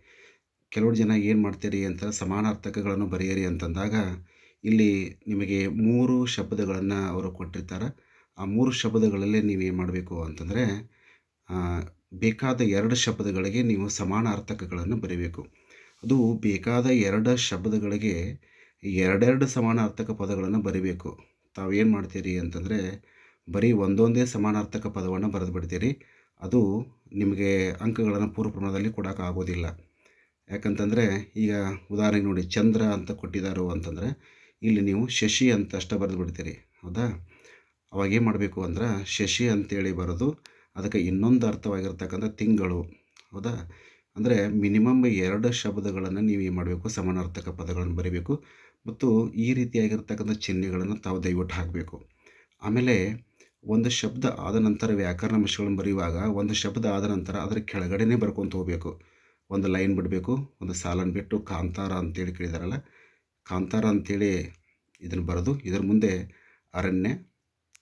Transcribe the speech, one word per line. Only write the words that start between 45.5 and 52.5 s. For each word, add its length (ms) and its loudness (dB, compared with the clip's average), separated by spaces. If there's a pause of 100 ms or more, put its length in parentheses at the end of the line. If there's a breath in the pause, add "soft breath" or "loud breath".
ಶಬ್ದಗಳನ್ನು 680 -4
ನೀವು 200 2
ಏನು 140 -2
ಮಾಡಬೇಕು, 340 -2
ಸಮಾನಾರ್ಥಕ 600 -4
ಪದಗಳನ್ನು 460 -4
ಬರಿಬೇಕು. 380 -2 (520 soft breath)
ಮತ್ತು 220 -2 (260)
ಈ 200 0
ರೀತಿಯಾಗಿರ್ತಕ್ಕಂಥ 800 0
ಚಿಹ್ನೆಗಳನ್ನು 640 -2
ತಾವು 260 -4
ದಯವಿಟ್ಟು 320 0
ಹಾಕಬೇಕು. 420 -6 (640 soft breath)